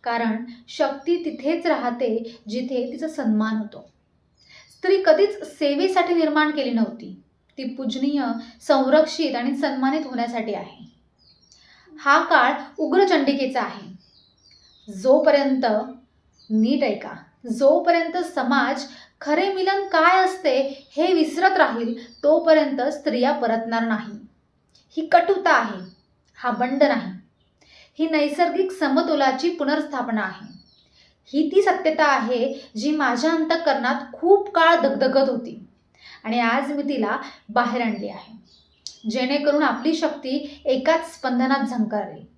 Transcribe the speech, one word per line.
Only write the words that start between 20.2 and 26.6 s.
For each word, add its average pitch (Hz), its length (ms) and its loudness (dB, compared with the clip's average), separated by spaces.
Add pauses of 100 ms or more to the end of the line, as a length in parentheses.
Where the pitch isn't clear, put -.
असते 277 720 -2
हे 339 160 2
विसरत 349 440 2
राहील, 233 680 -2
तोपर्यंत 302 580 4
स्त्रिया 269 520 -2
परतणार 226 500 -2
नाही. 208 360 -4 (800)
ही 320 100 -4
कटुता 359 460 4
आहे, 220 280 0 (560)
हा 247 140 -6
बंड 247 320 -2